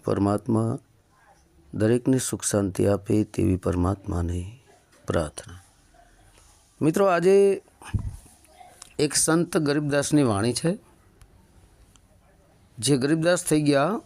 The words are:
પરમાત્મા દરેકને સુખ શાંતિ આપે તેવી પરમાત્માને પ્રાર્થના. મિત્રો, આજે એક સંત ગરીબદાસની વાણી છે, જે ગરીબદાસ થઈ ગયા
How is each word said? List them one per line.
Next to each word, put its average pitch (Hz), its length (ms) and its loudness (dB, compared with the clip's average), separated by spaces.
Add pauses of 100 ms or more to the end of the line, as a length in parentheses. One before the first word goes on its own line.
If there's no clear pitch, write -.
પરમાત્મા 107 720 0 (960)
દરેકને 120 440 2
સુખ - 240 -6
શાંતિ 101 440 0
આપે 101 380 0
તેવી 95 320 0
પરમાત્માને 90 1040 -4 (460)
પ્રાર્થના. 85 480 -6 (1300)
મિત્રો, 175 240 2
આજે 190 560 4 (1400)
એક 143 160 0
સંત 170 420 0
ગરીબદાસની 143 680 2
વાણી 113 300 2
છે, 170 260 -2 (2000)
જે 127 180 0
ગરીબદાસ 160 480 0
થઈ 151 180 2
ગયા 147 440 0